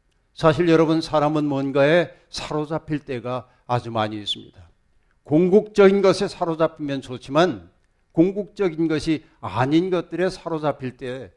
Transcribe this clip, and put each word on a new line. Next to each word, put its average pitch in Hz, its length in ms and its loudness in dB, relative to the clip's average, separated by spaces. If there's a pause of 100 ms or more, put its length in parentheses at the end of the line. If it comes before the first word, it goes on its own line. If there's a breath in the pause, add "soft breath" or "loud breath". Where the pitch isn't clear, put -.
(340)
사실 165 360 2
여러분, 160 320 4
사람은 151 440 0
뭔가에 143 640 2 (180 soft breath)
사로잡힐 151 680 -6
때가 123 480 -8 (180 soft breath)
아주 117 240 -2
많이 110 280 -2
있습니다. - 520 -12 (540)
궁극적인 196 800 4
것에 190 260 2
사로잡히면 156 760 -4
좋지만 131 680 -2 (420)
궁극적인 180 760 -2
것이 156 360 -2 (180 soft breath)
아닌 135 500 0
것들에 170 380 -4
사로잡힐 151 680 -6
때 123 400 -12